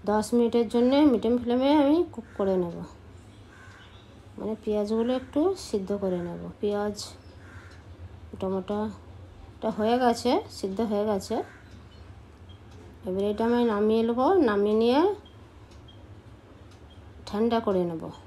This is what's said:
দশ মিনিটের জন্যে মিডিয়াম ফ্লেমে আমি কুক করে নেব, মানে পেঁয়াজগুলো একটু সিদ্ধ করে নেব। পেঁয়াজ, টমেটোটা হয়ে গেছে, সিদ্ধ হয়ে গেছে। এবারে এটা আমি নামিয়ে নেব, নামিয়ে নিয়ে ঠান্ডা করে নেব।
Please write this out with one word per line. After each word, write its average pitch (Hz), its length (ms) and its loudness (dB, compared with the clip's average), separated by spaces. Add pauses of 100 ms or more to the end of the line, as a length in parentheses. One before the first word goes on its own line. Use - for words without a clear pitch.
(100)
দশ 214 240 2
মিনিটের 233 400 4
জন্যে 247 220 4 (160)
মিডিয়াম 233 300 2
ফ্লেমে 247 280 2 (120)
আমি 285 140 4 (160)
কুক - 140 -12 (120)
করে 196 240 2
নেব, 170 140 -6 (1600)
মানে 208 160 -6 (100)
পেঁয়াজগুলো 220 580 0
একটু 262 200 -2 (280)
সিদ্ধ 196 220 -4 (120)
করে 185 240 0
নেব। 170 160 -10 (180)
পেঁয়াজ, 208 360 -2 (1400)
টমেটোটা 196 1300 -6 (100)
হয়ে 220 240 2
গেছে, 240 280 2 (280)
সিদ্ধ 190 200 -6 (120)
হয়ে 208 200 0
গেছে। 202 240 -2 (1700)
এবারে 190 260 -2
এটা 208 180 -2
আমি 240 100 2 (140)
নামিয়ে 214 360 2
নেব, 240 120 0 (280)
নামিয়ে 208 340 2
নিয়ে 247 180 4 (2250)
ঠান্ডা 226 400 0
করে 190 240 2
নেব। 160 120 -8 (240)